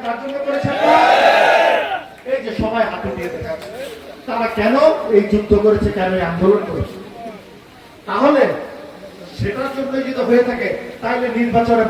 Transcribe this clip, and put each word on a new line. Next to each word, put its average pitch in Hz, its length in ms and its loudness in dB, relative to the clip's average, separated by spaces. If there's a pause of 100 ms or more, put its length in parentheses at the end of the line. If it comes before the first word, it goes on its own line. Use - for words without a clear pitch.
তার 233 160 -4
জন্য 277 140 -8 (120)
করেছেন 277 360 -2
না? 339 140 6 (1300)
এই 269 140 0
যে 220 60 -6 (100)
সবাই 226 300 0
হাতে - 240 -8
দিয়ে 175 200 -6
দেখাচ্ছে, - 340 -10 (580)
তারা 226 200 -2 (120)
কেন 226 160 2 (400)
এই 202 160 6
যুদ্ধ 214 200 0 (140)
করেছে, 208 320 2
কেন 185 120 0 (100)
এই 175 120 0
আন্দোলন 190 380 2
করেছে? - 280 -6 (1080)
তাহলে 254 360 4 (960)
সেটার 262 360 -4
জন্যই 262 320 -4
যদি 247 220 -4
হয়ে 247 200 6
থাকে, 202 180 -4 (340)
তাহলে 247 240 -2 (140)
নির্বাচনে 233 500 2